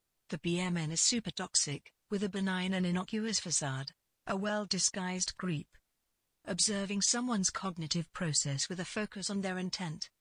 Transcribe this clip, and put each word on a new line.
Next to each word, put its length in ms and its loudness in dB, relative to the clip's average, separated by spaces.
The 100 -4
B 200 2
M 160 2
N 160 0
is 80 0
super 320 4
toxic, 640 0
with 140 2
a 40 0
benign 440 0
and 120 4
innocuous 540 2
facade, 520 0
a 80 0
well-disguised 1000 0
creep. 320 -2
Observing 560 0
someone's 500 2
cognitive 600 -2
process 560 0
with 140 -6
a 40 -4
focus 440 -4
on 100 -2
their 180 -2
intent, 520 -4